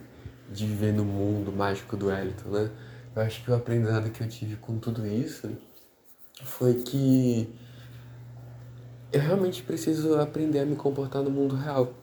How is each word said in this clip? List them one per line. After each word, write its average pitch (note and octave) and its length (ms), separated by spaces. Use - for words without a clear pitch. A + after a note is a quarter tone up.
de G2+ 140
viver G#2+ 260
no G#2 140
mundo G2+ 460
mágico G2 440
do G2 120
Wellington, F#2+ 420
né? G#2+ 220
Eu A2 60
acho A2 220
que B2 80
o A#2+ 40
aprendizado A2 540
que A2+ 140
eu A2+ 40
tive G#2+ 280
com A2 240
tudo A2+ 260
isso A2 460
foi B2 380
que C3 640
eu C#3+ 100
realmente F#3 400
preciso D#3 580
aprender D3+ 420
a C#3 40
me D3 100
comportar C#3 460
no C#3 80
mundo C#3 260
real. C3+ 480